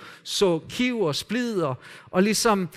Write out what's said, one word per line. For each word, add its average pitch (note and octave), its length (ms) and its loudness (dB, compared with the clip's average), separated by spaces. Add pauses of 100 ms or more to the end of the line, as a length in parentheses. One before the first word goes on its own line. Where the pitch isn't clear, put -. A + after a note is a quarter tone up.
(220)
så F3 460 0
kiv B3 320 -2
og D#3 140 0
splid, A3+ 480 -4
og, C3+ 140 -2 (340)
og F3+ 120 2
ligesom, G3+ 540 2